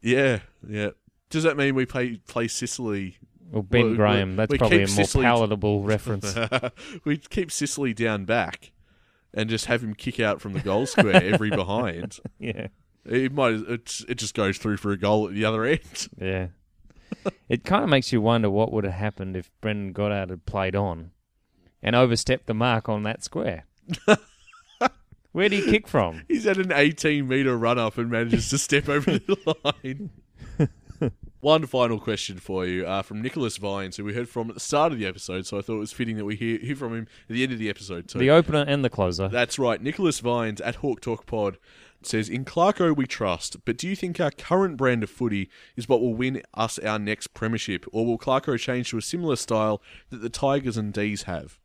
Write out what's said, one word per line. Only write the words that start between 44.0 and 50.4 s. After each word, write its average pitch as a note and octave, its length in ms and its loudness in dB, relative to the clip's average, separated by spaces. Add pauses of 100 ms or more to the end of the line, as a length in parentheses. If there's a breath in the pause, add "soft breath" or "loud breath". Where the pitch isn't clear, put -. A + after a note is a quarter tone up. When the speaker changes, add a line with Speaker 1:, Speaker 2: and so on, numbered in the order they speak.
Speaker 1:
our D#3 100 2
current F#3 460 0
brand B2 260 2
of G#2 60 -4
footy G2+ 400 -2 (280 soft breath)
is A2 120 -8
what A#2+ 140 6
will B2 120 2
win B2+ 280 -2 (100)
us A2+ 280 -2
our G#2+ 180 -2
next G#2 300 -4
premiership, A2 600 -4
or A2+ 140 0
will A#2 140 0
Clarko C3+ 400 0
change B2 320 -4
to A#2 80 -4
a A2 40 -6
similar E3+ 340 -2
style G#2+ 440 0 (300 loud breath)
that C3 80 -14
the A2 120 -6
Tigers C3+ 460 0